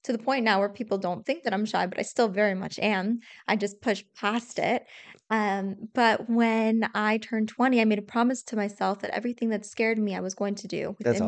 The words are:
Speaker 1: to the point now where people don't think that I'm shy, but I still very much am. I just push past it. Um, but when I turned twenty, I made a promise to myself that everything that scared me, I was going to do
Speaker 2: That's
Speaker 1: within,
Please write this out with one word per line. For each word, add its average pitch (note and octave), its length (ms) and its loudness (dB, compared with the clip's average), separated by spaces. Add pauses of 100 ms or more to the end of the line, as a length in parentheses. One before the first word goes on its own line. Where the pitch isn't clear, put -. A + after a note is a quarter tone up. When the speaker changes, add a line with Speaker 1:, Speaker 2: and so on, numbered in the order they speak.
Speaker 1:
to B3+ 100 -4
the A#3 60 -2
point B3+ 260 -2
now G#3 140 4
where G3+ 100 2
people G3+ 300 -4
don't F3+ 260 -4
think E4 200 -4
that G#3 100 -2
I'm G3 100 0
shy, F3+ 220 0
but F#3 120 -6
I - 40 -2
still A3+ 260 0
very G3 260 2
much F#3+ 240 -6
am. G#3 420 0 (280)
I G#3+ 80 2
just G3+ 240 -4
push G3+ 240 -2 (100)
past A3 440 -4
it. - 260 0 (460)
Um, G3 460 -2 (180)
but A3+ 340 4
when A3+ 680 4
I G#3+ 220 2
turned A3 320 -2
twenty, B3 320 4
I A3 60 6
made G#3+ 120 4
a G3+ 40 -6
promise A#3+ 400 0
to - 140 -8
myself G3+ 440 -2
that - 120 -6
everything A#3 360 -4
that A3 160 -2
scared A3+ 340 0
me, G#3 160 0
I F3+ 60 -4
was F#3+ 140 -6
going G3+ 220 -2
to - 120 -12
do D#3 320 -4
Speaker 2:
That's A#2+ 140 2
Speaker 1:
within, G3+ 140 0